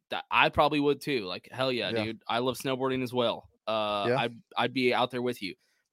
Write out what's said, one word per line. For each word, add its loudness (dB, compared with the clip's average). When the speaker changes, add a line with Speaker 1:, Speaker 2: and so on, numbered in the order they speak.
Speaker 1:
that, -6
I 6
probably 4
would 2
too. -2
Like, -10
hell -2
yeah, -2
Speaker 2:
Yeah. -2
Speaker 1:
dude. -6
I -2
love -2
snowboarding -2
as -6
well. 0
Uh, 0
Speaker 2:
Yeah. 2
Speaker 1:
I'd, -2
I'd 0
be 2
out 2
there -6
with -4
you. -8